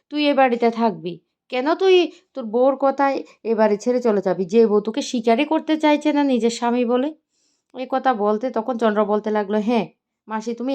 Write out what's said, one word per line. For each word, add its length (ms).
তুই 200
এ 80
বাড়িতে 360
থাকবি, 440
কেন 240
তুই 220
তোর 140
বউর 320
কথায় 400
এ 100
বাড়ি 240
ছেড়ে 220
চলে 200
যাবি, 240
যে 220
বউ 140
তোকে 220
স্বীকারই 420
করতে 320
চাইছে 360
না 120
নিজের 260
স্বামী 340
বলে?" 240
এ 160
কথা 240
বলতে 360
তখন 280
চন্দ্র 260
বলতে 260
লাগলো, 300
"হ্যাঁ 260
মাসি, 260
তুমি 200